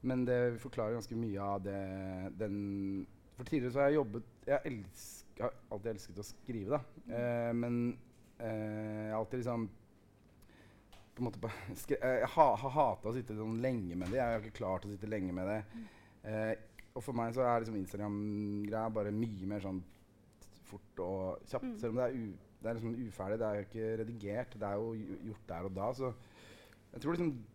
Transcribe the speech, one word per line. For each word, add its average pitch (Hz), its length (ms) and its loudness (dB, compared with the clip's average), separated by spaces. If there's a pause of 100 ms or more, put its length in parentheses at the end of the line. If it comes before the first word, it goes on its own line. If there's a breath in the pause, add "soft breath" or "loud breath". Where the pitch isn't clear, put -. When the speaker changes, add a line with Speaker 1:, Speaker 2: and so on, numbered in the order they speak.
Speaker 1:
men 127 220 2
det 123 140 4 (220)
forklarer 117 340 0
ganske 113 220 -4
mye 113 240 0
av 101 220 0
det, 98 160 -2 (600)
den, 98 680 0 (300)
for 127 80 -8
tidligere 127 300 2
så 139 60 4
har 139 100 8
jeg 151 80 6
jobbet, 120 300 0 (180)
jeg 135 180 4
elsk-, 107 600 -8 (140)
jeg 107 80 -2
har - 100 -2 (140)
alltid 110 220 -2
elsket 98 260 -8
å 104 100 -8
skrive 107 420 -6
da, 147 100 2 (260)
Speaker 2:
Mm. 120 80 -8
Speaker 1:
eh, 120 380 2
men, 120 460 2 (400)
eh, 107 680 -4
jeg 107 40 -2
har 110 80 2
alltid 123 200 0
liksom, 117 280 0 (1500 loud breath)
på - 40 -14
en 123 80 2
måte 113 160 -4
bare 104 320 -4
skre-, - 260 0
eh, 127 200 6
jeg 123 160 4
ha-, 139 200 10
har 127 140 0
hatet 123 400 4
å 117 60 0
sitte 113 180 -4
sånn 110 280 0
lenge 107 340 0
med 90 140 0
det, 127 100 2
jeg 117 160 2
har 107 80 -2
ikke 110 160 -12
klart 95 260 0
å 101 60 -4
sitte 101 180 -6
lenge 98 240 0
med 92 140 0
det. 107 140 0 (120)
Speaker 2:
Mm. 226 120 -10 (380 loud breath)
Speaker 1:
Eh, 110 300 0 (400)
og 123 80 -4
for 135 140 -4
meg 117 180 0
så 131 80 4
er 120 220 6
liksom 110 140 -2
Instagram-greia 104 1120 -2
bare 104 180 2
mye 104 360 0
mer 104 140 -2
sånn 95 200 -2 (880)
fort - 320 -12
og 92 460 -2
kjapt, - 180 -2
Speaker 2:
Mm. 240 140 -4
Speaker 1:
selv 117 120 0
om 110 60 0
det 127 100 4
er 127 120 0
u-, 107 200 -4 (220)
det - 100 -4
er 117 40 0
liksom 117 200 -2 (120)
uferdig, 101 320 -2
det 113 80 4
er 107 80 2
jo 101 120 -2
ikke 110 320 0
redigert, 110 600 -2
det 104 80 0
er 101 80 2
jo 113 200 0
gj-, 101 240 -6 (100)
gjort 107 180 -10
der 87 180 -4
og 98 100 -4
da, 101 180 0
så 127 220 -2 (800 loud breath)
jeg - 80 -10
tror 143 140 0
liksom 165 220 2 (180)